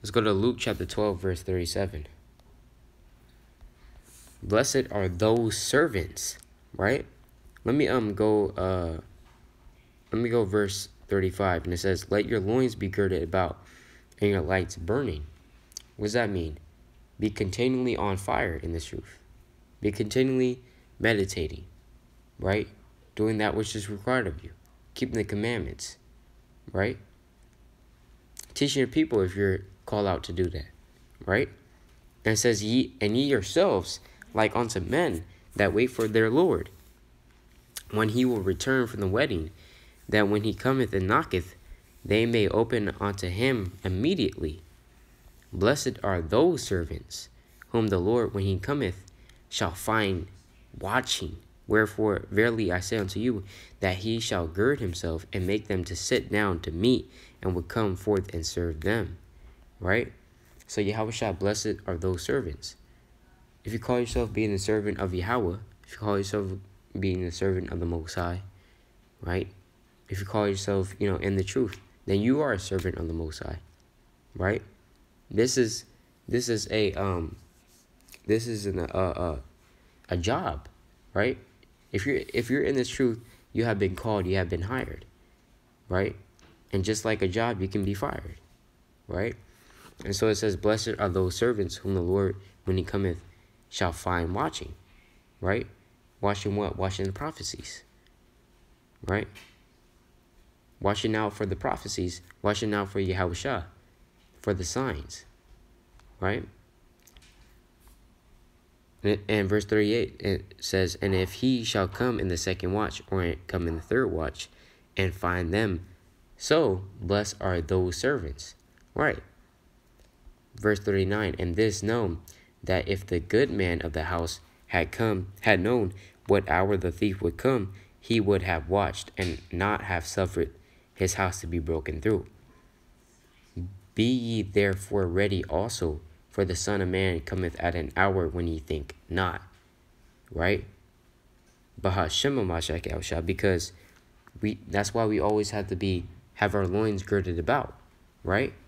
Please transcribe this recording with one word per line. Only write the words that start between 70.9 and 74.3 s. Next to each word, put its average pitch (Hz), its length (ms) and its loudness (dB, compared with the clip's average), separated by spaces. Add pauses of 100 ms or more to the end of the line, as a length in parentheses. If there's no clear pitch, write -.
you 101 100 2
know, 90 80 0
in 98 180 0
the 95 80 2
truth, 107 360 -2 (260)
then 98 140 2
you 127 220 2
are 139 120 2
a 95 60 -2
servant 92 380 -2
of 82 100 -4
the 82 60 -4
Most 80 260 -6
High, - 200 -8 (760)